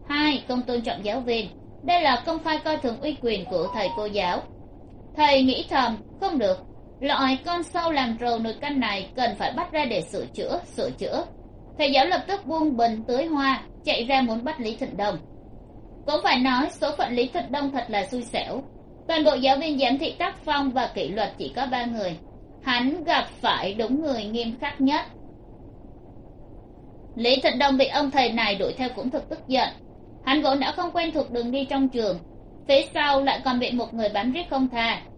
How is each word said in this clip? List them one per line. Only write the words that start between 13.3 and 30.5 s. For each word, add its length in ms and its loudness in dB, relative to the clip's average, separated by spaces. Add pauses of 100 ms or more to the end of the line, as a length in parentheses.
chạy 200 0
ra 160 4
muốn 240 0
bắt 160 -4
Lý 160 -4
Thịnh 200 -6
Đông. 220 0 (880)
Cũng 180 2
phải 140 4
nói, 320 4
số 280 -2
phận 140 0
Lý 160 2
Thịnh 240 -4
Đông 180 -2
thật 180 -2
là 180 0
xui 160 -6
xẻo. 400 -4 (460)
Toàn 160 2
bộ 100 6
giáo 220 4
viên 220 -2
giám 200 4
thị 200 -2
tác 260 -4
phong 260 2
và 240 0
kỷ 140 -2
luật 300 -2
chỉ 180 -8
có 140 -2
ba 140 -2
người. 320 -4 (460)
Hắn 420 0
gặp 240 2
phải 460 -2
đúng 280 0
người 220 -2
nghiêm 360 -4
khắc 200 -4
nhất. 260 4 (2000)
Lý 260 4
Thịnh 160 2
Đông 180 4
bị 100 6
ông 240 0
thầy 220 4
này 220 2
đuổi 220 0
theo 200 -2
cũng 140 -4
thật 180 -4
tức 200 -10
giận. 200 2 (560)
Hắn 180 4
vốn 180 4